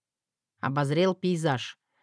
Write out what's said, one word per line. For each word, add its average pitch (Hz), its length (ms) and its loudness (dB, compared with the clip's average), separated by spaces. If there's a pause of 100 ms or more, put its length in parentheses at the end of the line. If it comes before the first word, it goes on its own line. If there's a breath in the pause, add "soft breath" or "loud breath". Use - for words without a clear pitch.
(600)
Обозрел 147 520 2
пейзаж. 165 640 -2 (260)